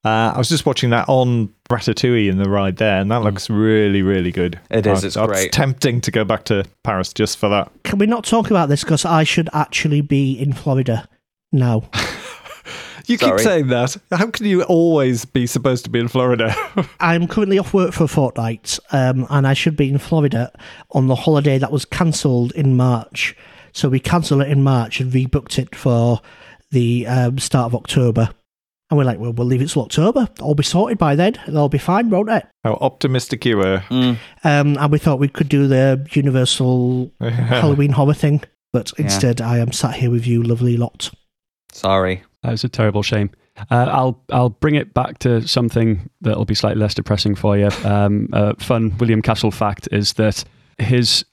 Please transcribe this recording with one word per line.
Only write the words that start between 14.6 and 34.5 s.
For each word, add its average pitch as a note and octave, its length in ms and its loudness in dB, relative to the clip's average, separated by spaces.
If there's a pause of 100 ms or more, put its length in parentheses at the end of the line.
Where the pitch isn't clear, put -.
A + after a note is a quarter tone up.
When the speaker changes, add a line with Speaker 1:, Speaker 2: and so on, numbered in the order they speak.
Speaker 1:
always D#3+ 600 2
be B2+ 200 -2
supposed B2+ 380 -2
to - 80 -10
be A#2 80 0
in A#2 80 0
Florida? A#2 480 0 (220)
<laughs> - 220 -6
Speaker 3:
I'm E3+ 280 2
currently G3 320 0
off F#3+ 120 -4
work F3+ 220 2
for E3 120 2
a - 20 -4
fortnight, A#2 720 -4 (120)
um, C3 380 0
and C#3 160 2
I C3+ 80 2
should D3+ 240 0
be C#3+ 120 2
in C#3 100 0
Florida C#3 520 0 (380)
on C3 160 2
the C3 80 2
holiday C#3+ 460 2
that C3+ 120 -2
was C#3 140 -2
cancelled C3 680 0
in C3+ 220 2
March. B2 600 0 (380)
So - 160 -2
we C3 100 0
cancelled D3+ 420 0
it C#3 60 0
in C#3 160 2
March B2 360 0
and B2+ 140 -4
rebooked C3 460 -2
it B2 160 -8
for A#2+ 440 2 (520)
the, A#2+ 340 0
um, B2 320 0
start B2 300 0
of A#2+ 80 -2
October. A#2 560 0 (580)
And D3+ 80 2
we're C#3+ 60 2
like, B2 160 -2
"Well, A#2 140 -6
we'll A#2+ 120 -2
leave B2 160 0
it C3+ 80 -2
till C3+ 140 -2
October. A3 440 2 (100)
It'll C#3+ 180 -2
be C#3+ 80 0
sorted G#3+ 340 0
by D3+ 180 2
then. F#3 200 2 (120)
It'll D3+ 120 -2
all D3 100 2
be D3+ 80 -2
fine, G3+ 320 0
won't G#3+ 220 0
it?" - 160 -2 (160)
Speaker 1:
How A2 180 0
optimistic C3 640 -2
you A#2 120 2
were. F#2+ 340 0
Speaker 2:
Mm. B2+ 260 0 (260)
Speaker 3:
Um, D3 360 2